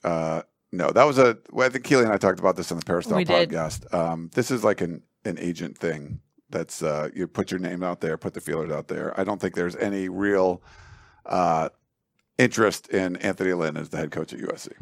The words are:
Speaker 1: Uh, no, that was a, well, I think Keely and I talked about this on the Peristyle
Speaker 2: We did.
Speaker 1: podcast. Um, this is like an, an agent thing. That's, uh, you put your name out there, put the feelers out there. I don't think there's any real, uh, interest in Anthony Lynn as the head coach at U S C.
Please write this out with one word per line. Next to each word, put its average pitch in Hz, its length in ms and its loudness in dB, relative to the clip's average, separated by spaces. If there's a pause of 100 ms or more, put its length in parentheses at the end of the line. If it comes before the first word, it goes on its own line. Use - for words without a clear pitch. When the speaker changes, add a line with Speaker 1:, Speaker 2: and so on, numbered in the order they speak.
Speaker 1:
Uh, 80 400 -2 (280)
no, 82 200 0
that 113 140 8
was 139 120 4
a, 123 200 8 (140)
well, 127 140 2
I 131 40 4
think 123 160 -6
Keely 131 180 6
and 110 100 2
I 98 40 4
talked 95 220 2
about 92 180 2
this 90 140 -4
on 85 60 -4
the 80 80 -8
Peristyle 87 320 0
Speaker 2:
We 92 60 2
did. 87 260 2
Speaker 1:
podcast. 80 440 -6
Um, 82 420 -2
this 127 160 0
is 120 120 -2
like 104 180 2
an, 85 200 -6 (220)
an 87 160 -6
agent 85 400 -6
thing. 76 400 -6 (320)
That's, - 320 -6
uh, 76 320 -2
you 92 120 -4
put - 220 -4
your 92 100 -4
name 90 220 -6
out 90 200 -4
there, 78 160 -2
put - 180 -8
the - 60 -14
feelers 80 300 -4
out 76 160 -6
there. 78 320 -6
I 95 40 0
don't 98 180 -4
think 92 140 -4
there's 87 220 -2
any 98 320 -2
real, 92 520 2 (640)
uh, 85 440 2 (680)
interest 117 520 2
in 92 260 0
Anthony 95 380 0
Lynn 80 240 -2
as 78 120 -8
the - 80 -8
head 78 140 -4
coach 80 220 -8
at - 60 -10
U - 140 -6
S - 100 -14
C. - 60 -16 (120)